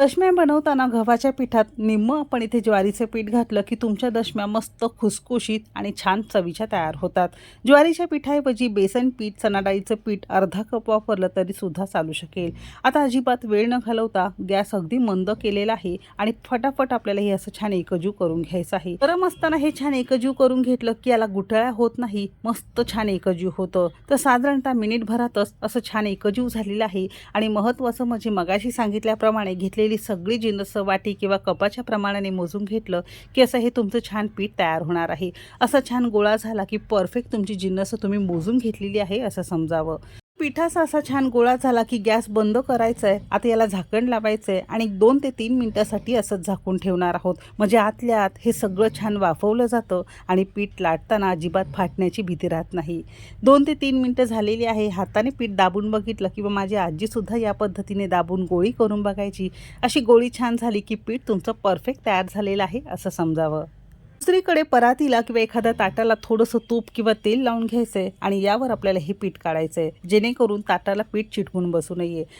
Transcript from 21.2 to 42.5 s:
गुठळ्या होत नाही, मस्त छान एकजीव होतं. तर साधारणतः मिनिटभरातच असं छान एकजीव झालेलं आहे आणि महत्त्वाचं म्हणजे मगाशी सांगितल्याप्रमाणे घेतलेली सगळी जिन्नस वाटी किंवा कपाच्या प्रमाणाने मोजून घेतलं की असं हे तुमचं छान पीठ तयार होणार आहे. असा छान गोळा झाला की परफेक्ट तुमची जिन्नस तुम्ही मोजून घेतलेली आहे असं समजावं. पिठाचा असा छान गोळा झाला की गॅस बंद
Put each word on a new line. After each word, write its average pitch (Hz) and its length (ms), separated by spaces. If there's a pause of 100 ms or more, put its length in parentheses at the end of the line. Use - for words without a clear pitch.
गुठळ्या 214 440
होत 233 280
नाही, 208 280 (180)
मस्त - 360 (120)
छान 214 160
एकजीव 185 500
होतं. 180 300 (220)
तर 285 60
साधारणतः 262 560
मिनिटभरातच 226 880
असं 214 220
छान 214 220
एकजीव 208 420
झालेलं 220 360
आहे 190 220 (280)
आणि 214 140
महत्त्वाचं 233 560
म्हणजे 226 280
मगाशी 196 380
सांगितल्याप्रमाणे 220 840
घेतलेली 208 440
सगळी 208 400
जिन्नस 202 380
वाटी 196 360
किंवा 196 240
कपाच्या 196 480
प्रमाणाने 202 460
मोजून 185 340
घेतलं 196 360 (340)
की 262 80
असं 247 160
हे 240 180
तुमचं 226 340
छान 208 160 (100)
पीठ 202 220
तयार 165 240
होणार 170 280
आहे. 175 200 (300)
असा 247 180 (100)
छान 247 180
गोळा 208 300
झाला 220 280
की 214 120 (140)
परफेक्ट 208 420
तुमची 214 220
जिन्नस 190 480
तुम्ही 202 160
मोजून 185 400
घेतलेली 208 400
आहे 202 220
असं 196 220
समजावं. 160 560 (420)
पिठाचा 320 420
असा 302 160 (100)
छान 269 240
गोळा 240 300
झाला 240 200
की 226 160
गॅस 214 300
बंद 214 300